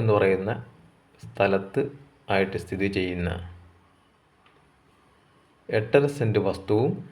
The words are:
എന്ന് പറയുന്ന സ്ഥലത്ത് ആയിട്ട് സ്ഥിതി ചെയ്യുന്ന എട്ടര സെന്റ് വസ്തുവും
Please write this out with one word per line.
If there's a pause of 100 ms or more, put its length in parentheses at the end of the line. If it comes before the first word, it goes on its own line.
എന്ന്
പറയുന്ന (680)
സ്ഥലത്ത് (520)
ആയിട്ട്
സ്ഥിതി
ചെയ്യുന്ന (2500)
എട്ടര (140)
സെന്റ്
വസ്തുവും (180)